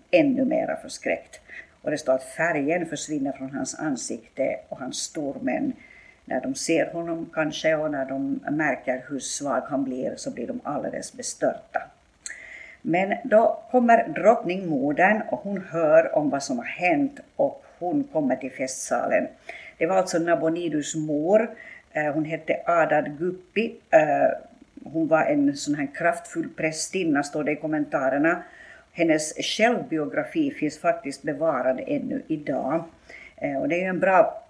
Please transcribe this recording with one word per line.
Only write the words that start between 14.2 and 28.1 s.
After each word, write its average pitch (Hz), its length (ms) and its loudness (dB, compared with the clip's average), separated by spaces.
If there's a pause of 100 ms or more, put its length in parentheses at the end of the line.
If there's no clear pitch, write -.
och - 100 -2
hon 196 320 -6
hör 160 440 6
om 147 140 2
vad 135 140 0
som 127 140 -4
har 117 80 -6
hänt 151 540 0 (160)
och 139 300 0 (140)
hon 160 240 0
kommer 143 320 0
till 131 160 -6
festsalen. - 760 -2 (500)
Det 160 80 0
var 185 100 2
alltså 180 240 2
Nabonidus 165 760 0
mor, 160 540 2 (440)
eh, 151 200 0
hon 156 120 0
hette 160 400 -4
Adad 151 540 2
Guppi, 185 560 -4 (140)
eh, 147 400 6 (540)
hon 156 240 -2
var 156 180 4
en 143 320 2
sån 147 180 -2
här 143 200 -4
kraftfull 170 600 -2
prästinna, 156 680 0
står 151 200 -4
det 143 80 -2
i 151 40 0
kommentarerna. 151 880 0 (480)